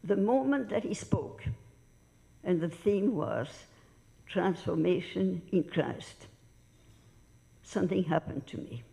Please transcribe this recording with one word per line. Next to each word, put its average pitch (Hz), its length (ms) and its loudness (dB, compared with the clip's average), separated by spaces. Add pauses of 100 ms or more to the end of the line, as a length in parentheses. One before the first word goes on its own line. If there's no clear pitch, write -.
The 196 100 2
moment 254 540 2
that 208 160 -2
he - 80 -2
spoke, - 500 -2 (960)
and 175 200 2
the 165 80 0
theme 202 440 2
was 127 520 -2 (600)
transformation 180 1160 0 (100)
in 175 140 4
Christ, - 640 -4 (1400)
something 185 420 0
happened 160 420 0
to - 120 -10
me. - 340 -10